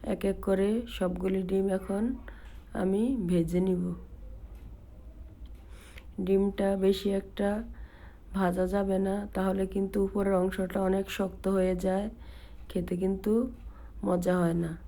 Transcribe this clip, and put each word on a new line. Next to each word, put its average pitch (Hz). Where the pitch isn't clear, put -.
এক 185
এক 196
করে 196
সবগুলি 185
ডিম 190
এখন 196
আমি 196
ভেজে 170
নিব। 185
ডিমটা 196
বেশি 196
একটা 202
ভাজা 185
যাবে 190
না, 196
তাহলে 190
কিন্তু 196
উপরের 196
অংশটা 185
অনেক 196
শক্ত 185
হয়ে 185
যায়, 190
খেতে 180
কিন্তু 190
মজা 180
হয় 170
না। 160